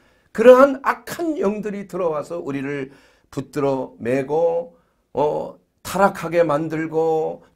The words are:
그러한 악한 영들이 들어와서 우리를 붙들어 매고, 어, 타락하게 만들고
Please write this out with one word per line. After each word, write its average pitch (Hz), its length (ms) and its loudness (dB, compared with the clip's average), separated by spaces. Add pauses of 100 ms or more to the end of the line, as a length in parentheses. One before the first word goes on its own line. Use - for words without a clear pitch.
(320)
그러한 254 500 8
악한 294 560 -4
영들이 202 500 -4
들어와서 170 500 -4
우리를 139 540 -8 (380)
붙들어 135 680 -4
매고, 151 760 -2 (380)
어, 151 420 -4 (260)
타락하게 175 600 0
만들고 160 1000 -2 (120)